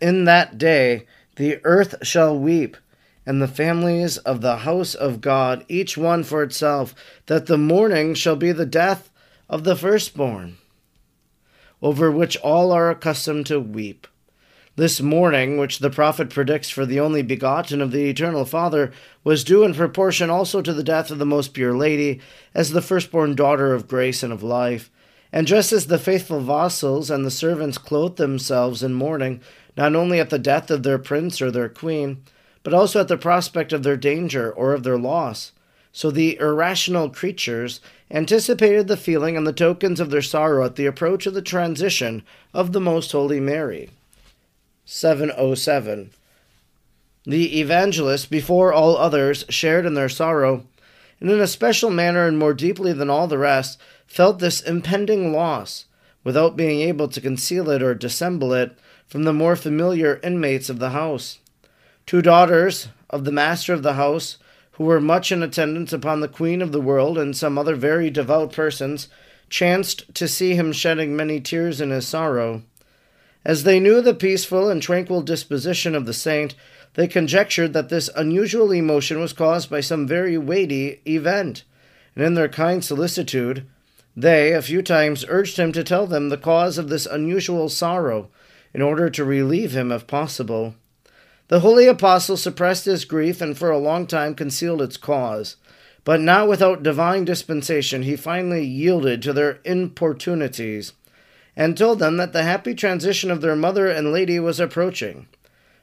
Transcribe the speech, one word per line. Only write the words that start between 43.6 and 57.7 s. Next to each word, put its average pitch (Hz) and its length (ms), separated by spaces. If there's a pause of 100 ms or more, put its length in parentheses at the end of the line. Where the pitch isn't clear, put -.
Seven 156 480
oh 131 200
seven. 107 560 (1120)
The 156 360
evangelists, 156 680
before 175 440
all 160 240
others, 143 540
shared 160 340
in 165 120
their 139 140
sorrow, 135 580 (520)
and 180 120
in 208 80
a 214 80
special 233 420
manner 175 380
and 156 100
more 151 160
deeply 180 400
than 143 160
all 151 160
the 151 140
rest, 135 400 (260)
felt 185 320
this 175 240
impending 185 720
loss, 151 520 (380)
without 139 320
being 151 260
able 151 260
to 143 120
conceal 135 520